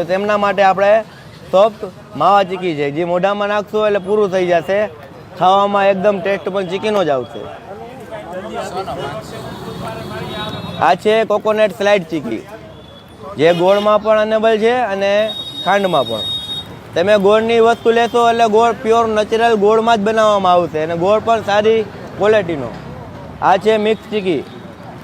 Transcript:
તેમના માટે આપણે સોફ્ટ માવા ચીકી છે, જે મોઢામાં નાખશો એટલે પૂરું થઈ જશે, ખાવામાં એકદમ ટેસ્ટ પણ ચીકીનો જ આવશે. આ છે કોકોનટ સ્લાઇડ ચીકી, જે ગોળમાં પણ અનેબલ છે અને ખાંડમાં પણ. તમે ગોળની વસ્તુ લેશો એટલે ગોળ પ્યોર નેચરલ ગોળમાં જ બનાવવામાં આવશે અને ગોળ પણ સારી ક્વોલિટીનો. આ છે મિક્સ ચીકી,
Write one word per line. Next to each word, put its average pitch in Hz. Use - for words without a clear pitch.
તેમના 208
માટે 202
આપણે 196
સોફ્ટ 214
માવા 196
ચીકી 180
છે, 143
જે 165
મોઢામાં 202
નાખશો 208
એટલે 202
પૂરું 208
થઈ 185
જશે, 175
ખાવામાં 196
એકદમ 196
ટેસ્ટ 196
પણ 190
ચીકીનો 202
જ -
આવશે. 110
આ 175
છે 214
કોકોનટ 214
સ્લાઇડ 202
ચીકી, 117
જે 156
ગોળમાં 202
પણ 214
અનેબલ 220
છે 233
અને 196
ખાંડમાં 180
પણ. 107
તમે 196
ગોળની 226
વસ્તુ 233
લેશો 233
એટલે 233
ગોળ 226
પ્યોર 226
નેચરલ 220
ગોળમાં 226
જ -
બનાવવામાં 208
આવશે 156
અને 170
ગોળ 208
પણ 226
સારી 214
ક્વોલિટીનો. 170
આ 185
છે 208
મિક્સ 214
ચીકી, 185